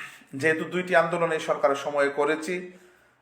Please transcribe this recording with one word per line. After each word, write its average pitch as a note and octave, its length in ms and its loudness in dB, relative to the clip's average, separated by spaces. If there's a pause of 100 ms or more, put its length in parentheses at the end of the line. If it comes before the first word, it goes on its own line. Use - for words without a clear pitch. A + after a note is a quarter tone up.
(360)
যেহেতু D#3+ 300 2
দুইটি F3+ 300 -2
আন্দোলন E3 360 2
এই D#3+ 80 0
সরকারের C#3+ 360 2
সময়ে C#3+ 340 0
করেছি, D#3 680 -2 (440)